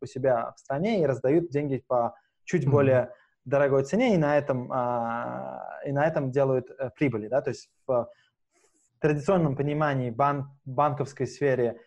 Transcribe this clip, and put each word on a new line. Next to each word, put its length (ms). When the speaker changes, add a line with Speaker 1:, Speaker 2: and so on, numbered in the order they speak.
Speaker 1:
у 40
себя 500
в 40
стране 420
и 40
раздают 440
деньги 380
по 280
чуть 200
Speaker 2:
Мгм. 80
Speaker 1:
более 400
дорогой 400
цене, 280
и 40
на 200
этом, 360
а, 1120
и 60
на 140
этом 260
делают, 380
э, 260
прибыли, 320
да, 140
то 100
есть 200
в, 200
в 40
традиционном 560
понимании 540
бан-, 400
банковской 640
сфере 600